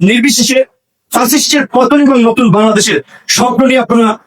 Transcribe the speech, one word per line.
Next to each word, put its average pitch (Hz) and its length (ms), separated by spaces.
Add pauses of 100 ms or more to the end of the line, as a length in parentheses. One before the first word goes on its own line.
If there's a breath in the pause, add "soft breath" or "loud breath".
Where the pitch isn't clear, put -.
নির্বিশেষে 240 580 (540)
ফ্যাসিস্টের 269 540
পতন 269 340
এবং 277 220
নতুন 233 300
বাংলাদেশের 208 460 (300 loud breath)
স্বপ্ন 240 380
নিয়ে 254 180
আপনারা 233 240 (180)